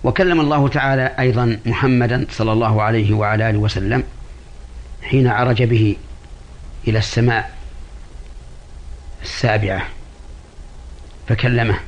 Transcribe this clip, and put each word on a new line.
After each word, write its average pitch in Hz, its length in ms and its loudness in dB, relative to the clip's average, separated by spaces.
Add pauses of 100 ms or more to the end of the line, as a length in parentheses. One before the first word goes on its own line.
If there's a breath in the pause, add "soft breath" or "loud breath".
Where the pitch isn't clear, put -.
وكلم 175 360 4
الله 147 280 4
تعالى 131 500 2
أيضًا 120 480 2
محمدا 123 640 2
صلى 110 220 0
الله 110 300 4
عليه 107 320 4
وعلى 107 360 2
آله 104 80 2
وسلم 104 460 0 (1000)
حين 131 240 4
عرج 123 360 2
به 110 340 4 (920)
إلى 110 100 2
السماء 113 600 0 (1600)
السابعة 104 640 0 (1400)
فكلمه. 117 600 2